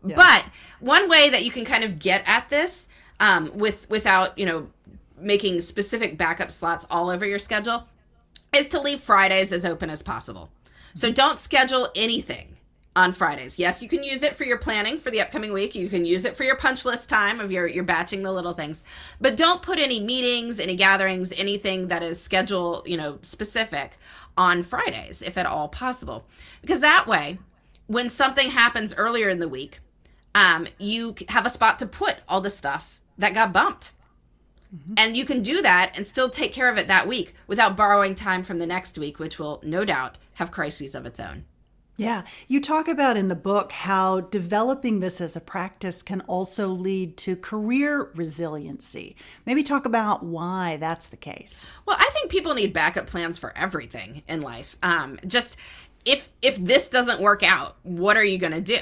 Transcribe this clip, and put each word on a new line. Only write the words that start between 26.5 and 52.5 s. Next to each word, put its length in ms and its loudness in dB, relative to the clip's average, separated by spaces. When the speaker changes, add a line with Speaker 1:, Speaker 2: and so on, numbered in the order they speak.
Speaker 2:
Because 200 0
that 260 6
way, 320 0
when 220 -2
something 420 2
happens 440 2
earlier 340 0
in 100 0
the 100 -4
week, 300 -12
um, 340 6
you 400 -4
c-, 120 -14
have 160 2
a 40 2
spot 300 2
to 60 -4
put 320 -2
all 140 0
the 80 -4
stuff 500 -6
that 160 2
got 200 2
bumped. 400 0
Speaker 1:
Mm-hmm. 220 -14
Speaker 2:
And 200 4
you 80 0
can 160 -2
do 200 0
that 340 6
and 100 -6
still 240 0
take 240 -4
care 160 2
of 80 0
it 100 -2
that 200 4
week 260 -4
without 300 2
borrowing 380 4
time 280 -4
from 160 -6
the 80 -4
next 300 -6
week, 220 -8
which 200 -8
will 240 -8
no 220 -2
doubt 320 -4
have 180 -6
crises 440 -8
of 100 -12
its 140 -14
own. 260 -14
Speaker 1:
Yeah. 260 -4
You 100 2
talk 300 0
about 260 2
in 140 0
the 80 -2
book 340 -2
how 480 0
developing 800 -2
this 220 -4
as 160 -8
a 40 -10
practice 600 -8
can 180 -6
also 460 -4
lead 520 -4
to 180 -4
career 800 -2
resiliency. 1000 -8
Maybe 180 0
talk 220 -2
about 360 0
why 540 -4
that's 320 -6
the 80 -18
case. 520 -14
Speaker 2:
Well, 120 2
I 140 4
think 200 -4
people 220 -2